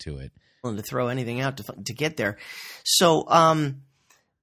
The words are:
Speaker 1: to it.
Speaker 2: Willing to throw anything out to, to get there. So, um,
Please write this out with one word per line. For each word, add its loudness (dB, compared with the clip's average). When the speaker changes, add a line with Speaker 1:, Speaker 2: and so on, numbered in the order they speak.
Speaker 1:
to -10
it. -14
Speaker 2:
Willing -6
to -8
throw -4
anything -6
out -4
to, -14
to -8
get -6
there. -4
So, 4
um, 4